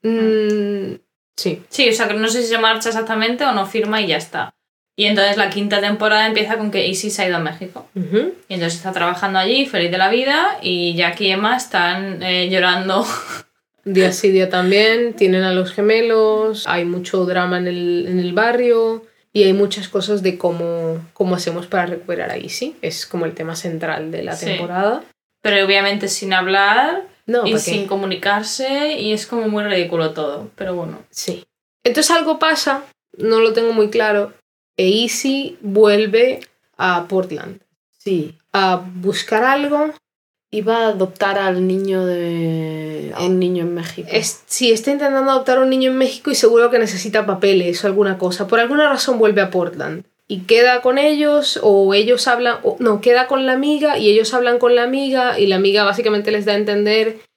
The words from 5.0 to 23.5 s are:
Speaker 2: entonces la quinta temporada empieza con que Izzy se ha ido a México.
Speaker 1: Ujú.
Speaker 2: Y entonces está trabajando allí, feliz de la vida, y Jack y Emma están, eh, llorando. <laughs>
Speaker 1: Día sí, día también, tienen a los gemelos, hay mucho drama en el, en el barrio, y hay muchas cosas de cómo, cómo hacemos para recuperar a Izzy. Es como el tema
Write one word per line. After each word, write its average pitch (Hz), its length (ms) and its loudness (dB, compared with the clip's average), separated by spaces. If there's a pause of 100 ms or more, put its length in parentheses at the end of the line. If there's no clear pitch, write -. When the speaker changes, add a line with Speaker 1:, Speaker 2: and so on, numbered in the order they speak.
Speaker 2:
entonces 202 320 2
la 196 120 0
quinta 202 300 -2
temporada 214 480 0
empieza 214 300 -2
con 208 140 -4
que 190 160 -2
Izzy 190 220 -4
se 202 120 -6
ha 185 80 0
ido 175 80 -2
a - 20 -2
México. 160 560 -10
Speaker 1:
Ujú. 202 380 -2 (160)
Speaker 2:
Y 190 60 -8
entonces 170 240 -4
está 190 120 -8
trabajando 185 480 -2
allí, 254 260 0
feliz 175 260 -2
de 185 60 -4
la 190 120 4
vida, 294 520 0
y 175 340 -2
Jack 170 260 -2
y 196 100 0
Emma 214 240 0
están, 185 640 -2
eh, 180 280 -2
llorando. 185 600 0
<laughs> - 760 -14
Speaker 1:
Día 190 260 4
sí, 190 200 0
día 190 180 4
también, 214 640 2
tienen 185 300 2
a 185 100 0
los 185 180 -2
gemelos, 220 960 2
hay 175 160 0
mucho 180 420 -2
drama 180 320 -2
en 180 100 -2
el, 175 420 -2
en 185 100 0
el 175 140 -2
barrio, 226 720 2 (260)
y 208 120 4
hay 190 100 6
muchas 196 340 -2
cosas 202 340 -4
de 180 160 -2
cómo, 170 600 -4 (160)
cómo 180 240 -2
hacemos 175 300 -6
para 180 180 -2
recuperar 175 440 -8
a - 80 -8
Izzy. - 440 -10
Es 160 240 -8
como 170 200 -6
el 160 80 -6
tema 165 220 -8